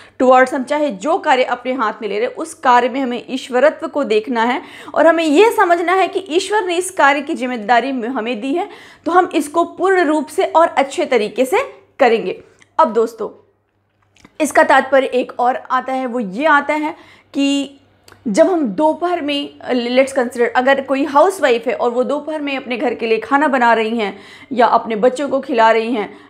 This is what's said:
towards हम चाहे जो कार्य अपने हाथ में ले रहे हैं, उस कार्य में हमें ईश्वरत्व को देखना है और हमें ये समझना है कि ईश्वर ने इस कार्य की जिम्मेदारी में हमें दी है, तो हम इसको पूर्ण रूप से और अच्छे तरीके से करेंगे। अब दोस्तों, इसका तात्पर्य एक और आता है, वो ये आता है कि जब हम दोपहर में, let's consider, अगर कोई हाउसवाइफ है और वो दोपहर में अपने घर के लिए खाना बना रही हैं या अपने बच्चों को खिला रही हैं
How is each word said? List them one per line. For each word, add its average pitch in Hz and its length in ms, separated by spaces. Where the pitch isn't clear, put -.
towards 254 320
हम 269 100
चाहे 294 260
जो 214 280
कार्य 262 260
अपने 247 300
हाथ 220 280
में 214 80
ले 202 100
रहे 247 80
हैं, - 80
उस 320 180
कार्य 247 360
में 269 120
हमें 240 280
ईश्वरत्व 269 580
को 285 160
देखना 220 400
है 247 180
और 311 120
हमें 330 160
ये 320 280
समझना 349 420
है 381 140
कि 359 120
ईश्वर 370 440
ने 349 140
इस 359 140
कार्य 285 300
की 311 120
जिम्मेदारी 247 580
में 240 180
हमें 226 320
दी 269 120
है, 370 160
तो 320 60
हम 349 240
इसको 330 280
पूर्ण 359 380
रूप 302 260
से - 180
और 320 220
अच्छे 277 380
तरीके 233 400
से 370 120
करेंगे। 226 440
अब 254 140
दोस्तों, 220 580
इसका 311 220
तात्पर्य 269 440
एक - 320
और 247 160
आता 254 380
है, 262 120
वो 247 140
ये 208 260
आता 294 280
है 302 220
कि 277 460
जब 311 200
हम 330 200
दोपहर 311 540
में, 285 380
let's 254 440
consider, 240 400
अगर 269 260
कोई 269 220
हाउसवाइफ 285 640
है 233 60
और 240 180
वो 247 120
दोपहर 294 380
में 277 160
अपने 240 200
घर 240 160
के 233 140
लिए 220 120
खाना 277 280
बना 240 260
रही 226 240
हैं 196 200
या 233 140
अपने 226 300
बच्चों 254 340
को 269 100
खिला 226 320
रही 226 200
हैं 208 260